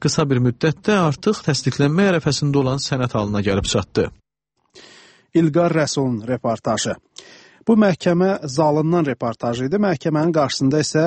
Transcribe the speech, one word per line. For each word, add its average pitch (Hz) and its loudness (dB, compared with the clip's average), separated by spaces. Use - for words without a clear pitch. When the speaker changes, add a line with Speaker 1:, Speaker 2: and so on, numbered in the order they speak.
Speaker 1:
qısa 156 0
bir 131 0
müddətdə 160 0
artıq 180 -2
təsdiqlənmə 147 0
ərəfəsində 143 0
olan 131 -4
sənəd 127 -4
halına 104 -2
gəlib 98 0
çatdı. 98 0
Speaker 2:
İlqar 165 2
Rəsulun 123 -2
reportajı. 117 -4
Bu 226 4
məhkəmə 185 2
zalından 156 0
reportajı 120 -4
idi. 190 0
Məhkəmənin 165 0
qarşısında 139 2
isə 156 0